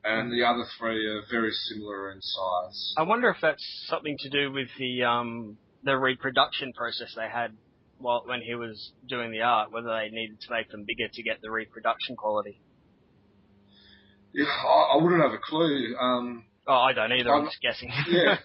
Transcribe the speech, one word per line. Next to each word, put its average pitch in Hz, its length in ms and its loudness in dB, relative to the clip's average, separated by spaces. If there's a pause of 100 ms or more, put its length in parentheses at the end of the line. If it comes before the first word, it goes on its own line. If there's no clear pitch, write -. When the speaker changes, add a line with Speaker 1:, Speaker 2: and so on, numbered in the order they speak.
Speaker 1:
and 113 280 0
the 120 140 2
other 120 180 2 (160)
three 110 260 -2
are 107 240 -4
very 113 220 0
similar 104 600 -8
in 98 100 -18
size. 92 760 -4
Speaker 2:
I 156 60 2
wonder 226 260 4
if 170 120 0
that's 156 220 0 (240)
something 151 340 -4
to 139 80 -10
do 143 220 0
with 135 180 -6 (100)
the, 123 240 -2
um, 117 540 0 (260)
the 139 140 2
reproduction 131 760 0
process 117 420 -8
they 110 160 -6
had 113 240 -4 (440)
while, 120 260 0
when 123 160 -6
he 117 140 -6
was 113 360 -10 (160)
doing 120 240 -4
the 110 100 -4
art, 110 300 4
whether 117 180 -6
they 110 220 -2
needed 110 300 -8
to - 100 -12
make 113 200 -4
them 104 160 -14
bigger 113 240 -4
to 120 120 -14
get 110 180 -4
the 110 100 -10
reproduction 113 640 -4
quality. 104 440 -2 (1700)
Speaker 1:
Yeah, 143 120 2
I, 143 520 6
I 156 60 6
wouldn't 175 180 6
have 127 120 4
a 107 100 -10
clue. 143 560 0
Um, 123 460 -2 (220)
Speaker 2:
Oh, 139 60 4
I 127 200 6
don't 110 180 2
either. 123 220 4
I'm 147 80 6
Speaker 1:
I'm 151 40 -2
Speaker 2:
just - 160 -8
guessing. 123 380 -4
<laughs> 147 100 -2
Speaker 1:
Yeah. 175 360 6